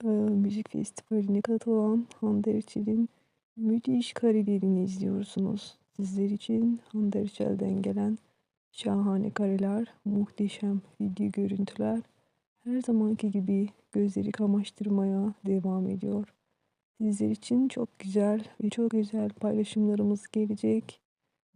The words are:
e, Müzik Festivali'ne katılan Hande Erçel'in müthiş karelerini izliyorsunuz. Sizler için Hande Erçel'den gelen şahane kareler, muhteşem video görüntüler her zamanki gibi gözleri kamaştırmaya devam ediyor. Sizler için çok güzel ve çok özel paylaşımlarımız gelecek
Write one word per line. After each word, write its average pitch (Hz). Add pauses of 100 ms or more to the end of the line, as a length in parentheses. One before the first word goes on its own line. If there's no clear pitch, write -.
e, 226
Müzik 208
Festivali'ne 202
katılan 226 (140)
Hande 214
Erçel'in 220 (480)
müthiş 233
karelerini 202
izliyorsunuz. 196 (180)
Sizler 196
için 226 (120)
Hande 208
Erçel'den 196
gelen 202 (540)
şahane 202
kareler, 196 (100)
muhteşem 202 (200)
video 202
görüntüler 202 (640)
her 247
zamanki 220
gibi 196 (240)
gözleri 202
kamaştırmaya 202 (120)
devam 190
ediyor. 202 (680)
Sizler 214
için 247
çok 240
güzel 208 (200)
ve 208
çok 226
özel 214
paylaşımlarımız 208
gelecek 220 (560)